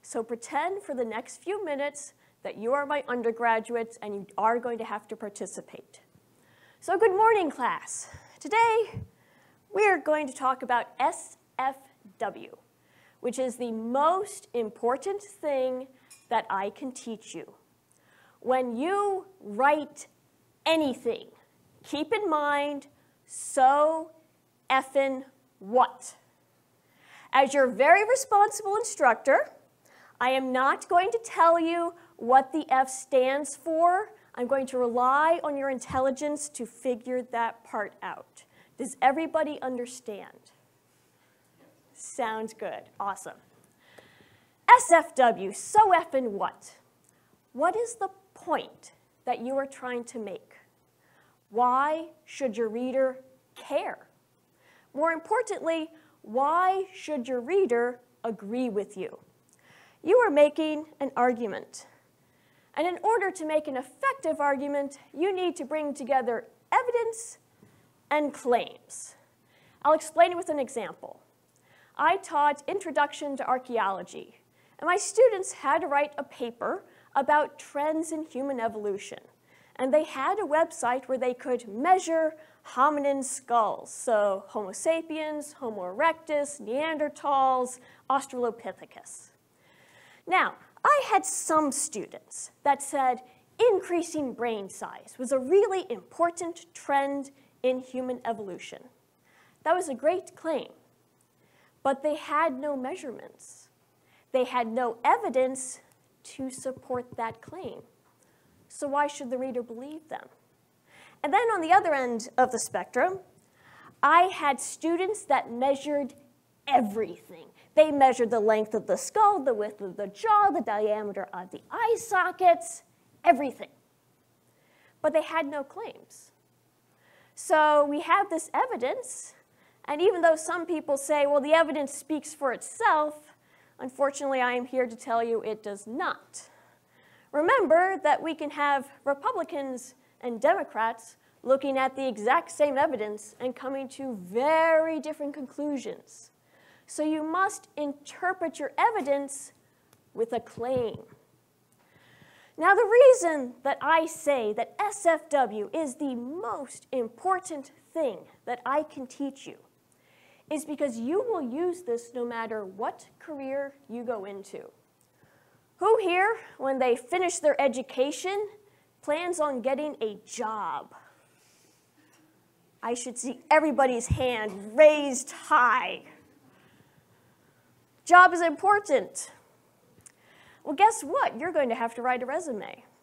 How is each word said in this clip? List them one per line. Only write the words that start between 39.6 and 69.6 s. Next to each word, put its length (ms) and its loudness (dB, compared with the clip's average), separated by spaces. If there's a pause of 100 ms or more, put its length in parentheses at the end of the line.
understand? 920 -10 (1400)
Sounds 600 -8
good. 300 -12 (140)
Awesome. 380 -10 (1400)
S 160 4
F 240 6
W, 380 2
so 400 4
effin' 380 0
what? 460 -8 (760)
What 240 0
is 200 -6
the 120 -4 (240)
point 600 -8 (340)
that 160 -4
you 160 -6
are 80 -2
trying 380 -10
to 140 -14
make? 340 -12 (960)
Why 560 2 (180)
should 320 -6
your 120 0
reader 500 -2 (360)
care? 540 -6 (840)
More 200 0
importantly, 760 -2 (340)
why 720 2
should 360 -8
your 120 -2
reader 600 0 (240)
agree 440 -4
with 280 -6
you? 240 -10 (840)
You 140 4
are 140 4
making 560 2 (120)
an 180 -6
argument. 720 -2 (880)
And 120 0
in 160 -6
order 260 2
to 160 -10
make 220 0
an 80 -6
effective 640 -4
argument, 580 -2 (180)
you 160 -2
need 220 -2
to 100 -10
bring 300 -6
together 520 -2 (260)
evidence 640 -2 (720)
and 240 0
claims. 800 -4 (720)